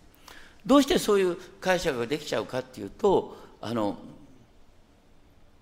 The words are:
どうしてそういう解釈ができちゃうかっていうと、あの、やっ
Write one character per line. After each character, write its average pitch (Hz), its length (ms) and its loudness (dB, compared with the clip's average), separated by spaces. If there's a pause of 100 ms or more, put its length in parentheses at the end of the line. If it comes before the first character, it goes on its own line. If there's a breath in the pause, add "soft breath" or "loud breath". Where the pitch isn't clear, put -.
(680 loud breath)
ど 269 100 6
う 285 60 8
し 269 40 0
て 349 120 2
そ 202 180 2
う 196 40 2
い 180 120 2
う - 40 -6 (240 loud breath)
解 185 180 0
釈 147 200 -2
が 117 80 -2
で 147 120 -4
き - 60 -12
ち - 100 -6
ゃ 117 60 0
う 98 60 -4
か 127 140 -6
っ - 20 -6
て - 180 -18
い 101 60 -8
う 95 40 -14
と、 - 460 2 (240 loud breath)
あ 107 120 -8
の、 110 160 -2
や 92 40 -4
っ - 20 -12 (1700)